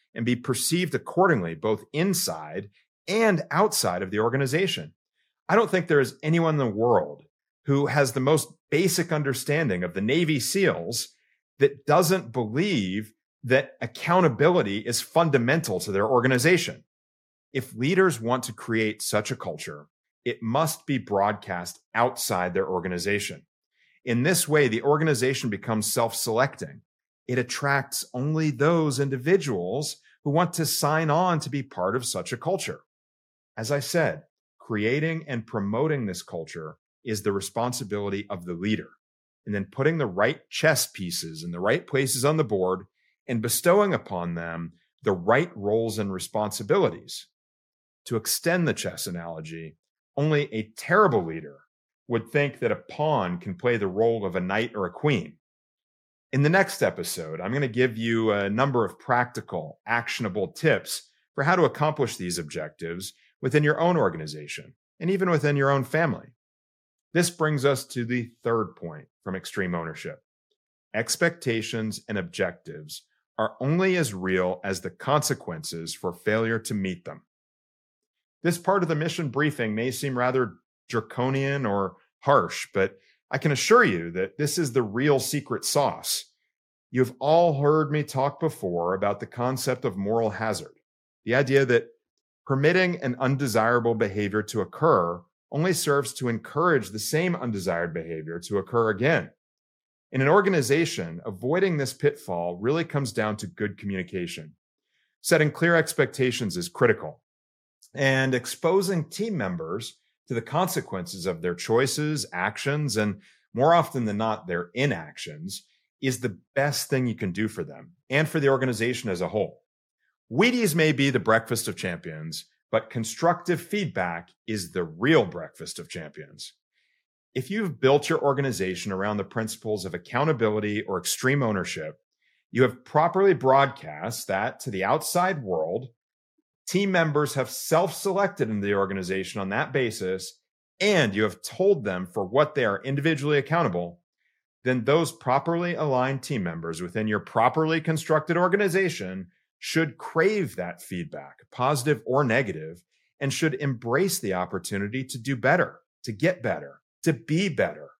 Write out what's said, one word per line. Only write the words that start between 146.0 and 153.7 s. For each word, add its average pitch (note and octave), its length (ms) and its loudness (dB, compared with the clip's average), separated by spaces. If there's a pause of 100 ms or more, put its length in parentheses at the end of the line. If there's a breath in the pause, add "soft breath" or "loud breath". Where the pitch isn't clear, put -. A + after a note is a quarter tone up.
team A#2+ 200 -4
members E2 380 -6
within G#2+ 260 -4
your G#2+ 120 0
properly D#3 600 2
constructed D#3+ 580 0
organization F3 920 0 (320)
should D#3+ 380 -2
crave F3+ 580 0
that F2 260 -8
feedback, - 580 -10 (120)
positive C#3 540 0
or C3 180 2
negative, A2 580 -2 (380)
and C#3 140 -2
should D#3+ 220 0
embrace C#3 640 0